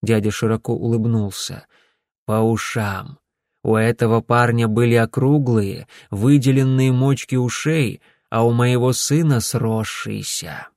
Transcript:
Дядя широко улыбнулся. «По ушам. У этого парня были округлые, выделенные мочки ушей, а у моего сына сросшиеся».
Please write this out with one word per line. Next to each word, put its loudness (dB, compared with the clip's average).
Дядя 0
широко -4
улыбнулся. -4
«По 0
ушам. -4
У 2
этого 2
парня 2
были 2
округлые, 0
выделенные 2
мочки 0
ушей, -2
а 0
у 4
моего 2
сына 0
сросшиеся». -6